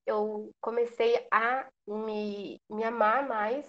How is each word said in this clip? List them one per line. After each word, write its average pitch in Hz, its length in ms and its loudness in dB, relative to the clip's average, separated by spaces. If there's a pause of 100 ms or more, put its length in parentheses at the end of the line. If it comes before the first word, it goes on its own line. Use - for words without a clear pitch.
Eu 214 440 0 (100)
comecei 233 720 2
a 240 340 2 (200)
me, 208 720 -6 (100)
me 214 140 -4
amar 233 420 2
mais, 233 420 -2